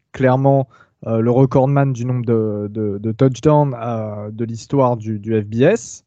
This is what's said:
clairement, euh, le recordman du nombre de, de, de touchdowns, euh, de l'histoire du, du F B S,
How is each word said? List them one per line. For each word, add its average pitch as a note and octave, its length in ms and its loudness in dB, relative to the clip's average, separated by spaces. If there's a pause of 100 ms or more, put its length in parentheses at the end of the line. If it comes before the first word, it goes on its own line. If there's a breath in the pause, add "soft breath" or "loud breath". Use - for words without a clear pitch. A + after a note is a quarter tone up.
(120)
clairement, C3+ 560 2 (400 soft breath)
euh, A2+ 140 0
le A#2 100 2
recordman C3+ 640 2
du A#2 100 -6
nombre B2 220 -4
de, G#2+ 440 -2
de, G#2 280 -4
de A2 160 -4
touchdowns, C#3 680 2
euh, G#2+ 500 -6
de A2 120 -8
l'histoire A#2+ 540 0
du, G#2+ 200 -6
du A2 240 -2
F G2+ 40 -10
B A2+ 160 -4
S, G3+ 460 0